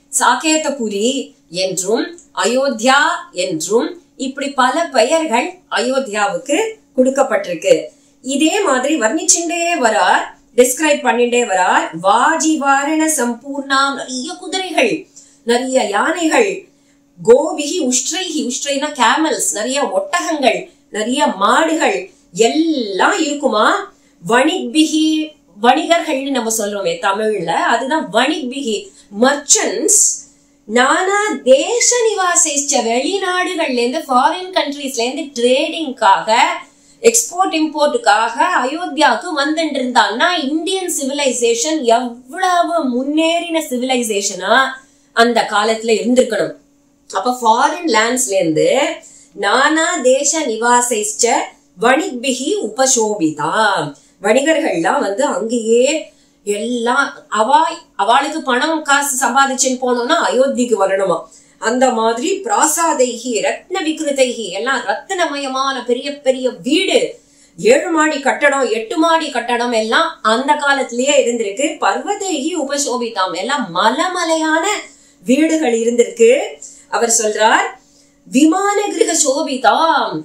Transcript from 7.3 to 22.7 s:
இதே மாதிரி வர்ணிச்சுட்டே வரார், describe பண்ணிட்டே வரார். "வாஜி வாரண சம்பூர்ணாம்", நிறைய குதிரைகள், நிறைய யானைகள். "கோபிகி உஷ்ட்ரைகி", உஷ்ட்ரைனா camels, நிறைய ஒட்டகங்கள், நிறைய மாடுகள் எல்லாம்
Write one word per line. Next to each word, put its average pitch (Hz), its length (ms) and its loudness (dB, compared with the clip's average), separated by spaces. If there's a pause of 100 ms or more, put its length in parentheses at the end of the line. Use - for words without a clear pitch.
இதே 311 400 0
மாதிரி 285 380 0
வர்ணிச்சுட்டே 339 800 -2
வரார், 208 420 2 (340)
describe 262 260 4
பண்ணிட்டே 240 640 2
வரார். 202 440 2 (140)
"வாஜி 294 540 2
வாரண 285 480 2
சம்பூர்ணாம்", 277 920 -2
நிறைய 254 380 -10
குதிரைகள், 349 760 -4 (360)
நிறைய 247 400 0
யானைகள். 277 840 0 (580)
"கோபிகி 302 540 4
உஷ்ட்ரைகி", 302 580 -2
உஷ்ட்ரைனா 247 320 -4
camels, 277 840 0
நிறைய 254 300 -2
ஒட்டகங்கள், 254 880 -2 (200)
நிறைய 247 360 0
மாடுகள் 240 840 0 (220)
எல்லாம் 254 880 0